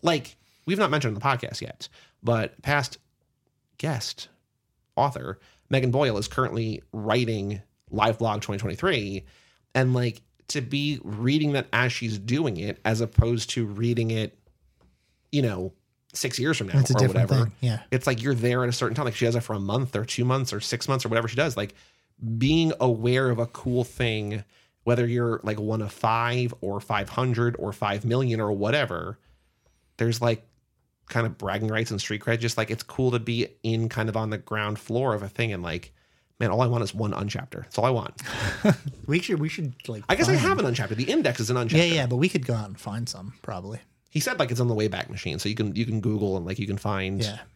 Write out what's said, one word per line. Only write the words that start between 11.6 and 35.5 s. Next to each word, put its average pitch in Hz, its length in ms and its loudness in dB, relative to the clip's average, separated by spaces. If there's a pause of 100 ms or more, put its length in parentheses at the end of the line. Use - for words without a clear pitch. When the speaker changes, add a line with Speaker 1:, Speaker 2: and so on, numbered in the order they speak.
Speaker 1:
as 120 180 4
she's 110 260 -4
doing 117 380 0
it, 98 300 -6
as 110 160 2
opposed 117 500 2
to 117 140 0
reading 113 460 0
it, 110 260 -2 (960)
you 143 100 2
know, 92 320 -2 (400)
six - 260 -4
years 147 180 2
from 101 100 -2
now 139 120 4
Speaker 2:
It's 131 120 4
a - 20 4
Speaker 1:
or 123 60 4
Speaker 2:
different 120 300 4
Speaker 1:
whatever. 123 200 4
Speaker 2:
thing, - 100 -14
yeah. 117 200 0 (120)
Speaker 1:
It's 127 160 0
like 120 160 0
you're 139 100 2
there 123 300 2
at 123 60 0
a - 20 -2
certain 120 240 -2
time. 147 80 -2
Like, 113 120 -2
she 123 100 0
does 113 100 4
it 113 60 0
for 110 120 -6
a 104 60 -4
month 113 380 -2
or 107 80 -2
two - 180 -2
months 127 300 0
or 104 80 -6
six - 260 -4
months 135 180 0
or 113 40 -2
whatever 113 180 2
she 110 80 -4
does. 139 220 0
Like, 101 180 -6 (640)
being 156 420 4
aware 123 500 4
of 117 100 0
a 117 80 -2
cool 123 360 -2
thing, 107 640 -4 (400)
whether 120 200 4
you're, 120 380 0
like, 107 160 -2
one 110 220 -2
of 107 100 -6
five 120 680 0
or 101 180 -4
five 101 300 -2
hundred 120 500 2
or 101 140 -4
five 107 320 -2
million 120 340 2
or 107 140 0
whatever, 101 680 0 (760)
there's, 117 240 0
like, 117 260 0 (640)
kind 117 160 0
of 104 120 -4
bragging 104 300 -2
rights 110 240 0
and 104 80 -2
street 107 220 -4
cred. 113 180 2
Just, 113 180 -2
like, 110 140 -2
it's 110 120 -6
cool 127 280 0
to 120 80 0
be 117 280 -2 (160)
in 113 260 0
kind 110 180 -2
of 107 80 -2
on 110 140 -2
the 107 80 -4
ground 107 420 -4
floor 123 360 0
of 104 80 -4
a 98 40 -6
thing 113 240 -2